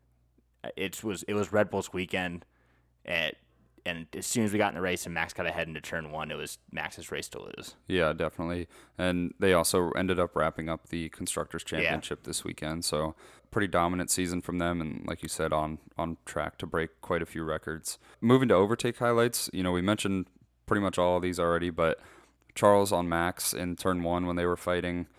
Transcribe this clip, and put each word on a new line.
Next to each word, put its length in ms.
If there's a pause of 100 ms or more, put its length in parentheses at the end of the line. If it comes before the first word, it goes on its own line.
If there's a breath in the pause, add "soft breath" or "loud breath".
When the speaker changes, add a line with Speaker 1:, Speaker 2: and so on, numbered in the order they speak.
(760)
Speaker 1:
it 280
was, 200
it 100
was 180
Red 180
Bull's 220
weekend 520 (600)
at, 320 (500)
and 280
as 120
soon 180
as 80
we 60
got 120
in 40
the 80
race 240
and 80
Max 180
got 140
ahead 200
into 140
turn 300
one, 200
it 60
was 220 (120)
Max's 400
race 200
to 100
lose. 340 (120)
Speaker 2:
Yeah, 260
definitely. 560 (300 loud breath)
And 400
they 160
also 380
ended 260
up 180
wrapping 320
up 200
the 220
Constructors' 600
Speaker 1:
Yeah. 100
Speaker 2:
Championship 440
this 200
weekend. 400
So 300 (360 loud breath)
pretty 180
dominant 420
season 320
from 160
them. 240
And 240
like 160
you 60
said, 260
on, 240 (180)
on 300
track 320
to 80
break 340
quite 220
a 40
few 180
records. 540 (220 loud breath)
Moving 280
to 60
overtake 440
highlights, 560
you 80
know, 100
we 80
mentioned 460 (400)
pretty 160
much 160
all 180
of 60
these 180
already, 300
but 280 (560 loud breath)
Charles 380
on 160
Max 460
in 220
turn 260
one 240
when 100
they 80
were 120
fighting, 500 (120)